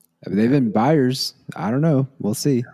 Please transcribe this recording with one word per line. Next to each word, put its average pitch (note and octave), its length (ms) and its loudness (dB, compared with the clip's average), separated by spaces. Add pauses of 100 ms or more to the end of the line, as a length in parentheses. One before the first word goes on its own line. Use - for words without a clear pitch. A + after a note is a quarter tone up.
(240)
I - 60 -12
mean, F#2+ 80 -2
they've A#2 120 2
been C3+ 200 2
buyers. C3 640 0 (200)
I G3+ 160 -6
don't C#3+ 120 0
know. C3+ 260 2 (100)
We'll G3 160 -4
see. B2 400 0